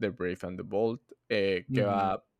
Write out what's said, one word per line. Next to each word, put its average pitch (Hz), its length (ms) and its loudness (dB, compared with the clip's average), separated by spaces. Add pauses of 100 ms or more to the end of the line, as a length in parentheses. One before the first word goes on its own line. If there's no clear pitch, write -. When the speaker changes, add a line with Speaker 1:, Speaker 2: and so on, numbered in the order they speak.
Speaker 1:
The 104 100 0
Brave 90 320 -4
and 90 160 -8
the - 40 -8
Bold, 107 380 0 (280)
eh, 98 440 2
que 120 100 2
Speaker 2:
Ujú. 101 80 2
Speaker 1:
va, 98 340 0 (160)